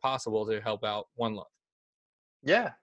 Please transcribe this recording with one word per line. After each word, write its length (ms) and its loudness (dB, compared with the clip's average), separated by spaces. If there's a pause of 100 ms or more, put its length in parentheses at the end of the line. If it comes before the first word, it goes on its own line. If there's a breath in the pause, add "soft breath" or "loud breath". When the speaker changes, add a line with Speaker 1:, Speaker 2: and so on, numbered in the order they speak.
Speaker 1:
possible 440 0
to 140 -2
help 240 -4
out 300 -4
One 200 -2
Love. 120 -10 (960)
Speaker 2:
Yeah, 300 4 (100)